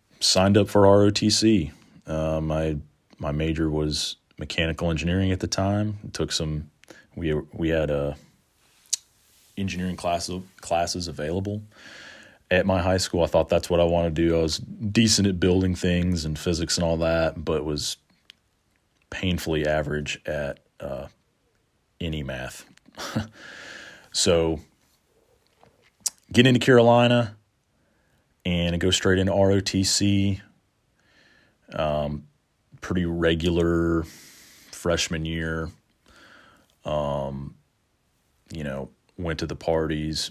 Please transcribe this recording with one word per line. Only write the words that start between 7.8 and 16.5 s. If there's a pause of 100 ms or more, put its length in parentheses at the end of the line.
uh, (1400)
engineering
class-, (300)
classes
available (880)
at
my
high
school.
I
thought
that's
what
I
wanted
to
do.
I
was
decent
at
building
things
and
physics